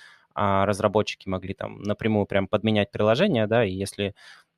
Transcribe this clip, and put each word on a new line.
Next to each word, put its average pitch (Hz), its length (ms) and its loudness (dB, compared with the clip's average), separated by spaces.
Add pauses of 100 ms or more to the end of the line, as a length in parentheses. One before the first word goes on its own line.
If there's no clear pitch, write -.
(340)
а, 98 320 2
разработчики 101 600 0
могли 95 260 -6
там 104 280 -12
напрямую 104 440 0
прям 98 220 -2
подменять 104 440 0
приложение, 117 560 2
да, 117 180 4
и 92 60 -2
если, 98 420 -6 (440)